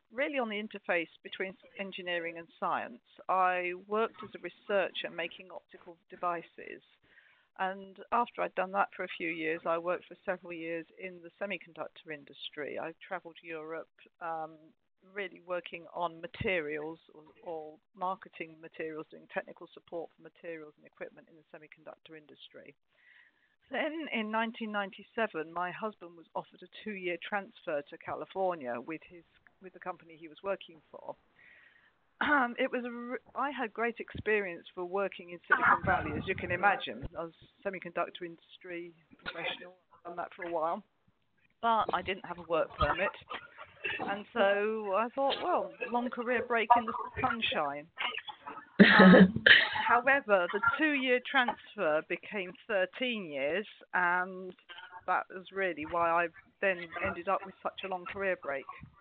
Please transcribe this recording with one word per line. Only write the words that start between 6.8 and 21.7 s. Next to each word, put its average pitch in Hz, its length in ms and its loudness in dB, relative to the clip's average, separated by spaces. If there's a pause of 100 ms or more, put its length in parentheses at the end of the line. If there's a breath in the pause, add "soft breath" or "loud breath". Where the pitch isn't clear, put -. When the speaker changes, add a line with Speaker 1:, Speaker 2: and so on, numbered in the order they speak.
Speaker 1:
And 190 400 -4 (120)
after 233 320 0
I'd 175 140 -2
done 185 160 0
that 196 240 2
for 185 80 -6
a - 120 -10
few 175 120 -4
years, 165 380 -2
I 165 120 2
worked 170 300 -4
for 180 160 -20
several 175 280 -6
years 165 340 -6 (120)
in 180 240 -12
the 170 160 -18
semiconductor 165 760 -10
industry. 143 680 -10
I 160 120 -6 (140)
travelled 170 360 -10
Europe, 160 440 -10 (340)
um, 160 320 -8 (640)
really 180 320 -8
working 175 380 -8 (100)
on 165 260 -4
materials 165 800 -4 (160)
or, 156 80 -20 (220)
or 156 300 -10 (220)
marketing 180 640 -8
materials, 160 500 -10
doing 160 220 -20
technical 175 400 -8
support - 440 -12
for 165 60 -20
materials 160 560 -16
and 151 80 -20
equipment - 440 -18
in 165 60 -20
the 151 100 -20 (100)
semiconductor 156 600 -20